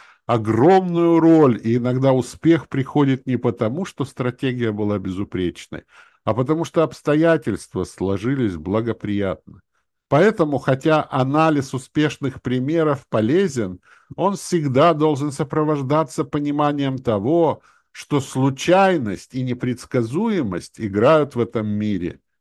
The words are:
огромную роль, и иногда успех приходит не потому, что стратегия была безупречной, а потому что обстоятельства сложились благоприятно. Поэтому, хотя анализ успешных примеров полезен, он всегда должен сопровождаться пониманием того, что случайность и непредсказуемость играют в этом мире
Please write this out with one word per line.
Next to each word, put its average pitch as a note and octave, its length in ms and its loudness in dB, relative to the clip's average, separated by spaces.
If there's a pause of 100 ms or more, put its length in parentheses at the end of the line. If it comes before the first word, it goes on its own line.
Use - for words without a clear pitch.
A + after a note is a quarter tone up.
(260)
огромную E3 960 4
роль, D#3 420 6
и A2+ 140 0
иногда B2+ 360 2
успех C3+ 560 0
приходит C3+ 580 0
не B2+ 120 -2
потому, B2 480 -2
что - 180 -8
стратегия B2 680 -4
была G#2 260 -2
безупречной, F#2 840 -6 (400)
а G#3+ 100 0
потому D#3 300 -2
что E3 180 0
обстоятельства D#3 1000 0
сложились G2 720 -2
благоприятно. G2+ 1080 -4 (460)
Поэтому, D#3 500 2
хотя C#3+ 500 0
анализ C#3+ 640 0
успешных C#3 680 -4
примеров C#3 680 -2
полезен, A#2+ 720 0 (380)
он F#3 180 0
всегда D#3 580 2
должен D3 380 0
сопровождаться D3+ 920 -2
пониманием C#3+ 760 -2
того, C3 640 0 (300)
что - 260 -4
случайность C3+ 1200 0
и B2+ 60 -4
непредсказуемость B2 1400 -4
играют A#2+ 560 2
в A#2+ 40 0
этом A2 280 -4
мире G#2 500 -4 (220)